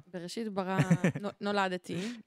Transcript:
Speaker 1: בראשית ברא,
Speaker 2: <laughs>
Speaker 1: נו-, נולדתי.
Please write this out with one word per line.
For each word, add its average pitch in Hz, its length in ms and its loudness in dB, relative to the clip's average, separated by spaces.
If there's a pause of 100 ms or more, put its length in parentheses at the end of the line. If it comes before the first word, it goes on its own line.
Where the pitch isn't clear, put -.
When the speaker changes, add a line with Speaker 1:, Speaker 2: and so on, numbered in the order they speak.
Speaker 1:
בראשית 185 400 -6
ברא, 190 300 0 (240)
Speaker 2:
<laughs> 165 200 2
Speaker 1:
נו-, 101 80 -4 (120)
נולדתי. 196 720 0 (140)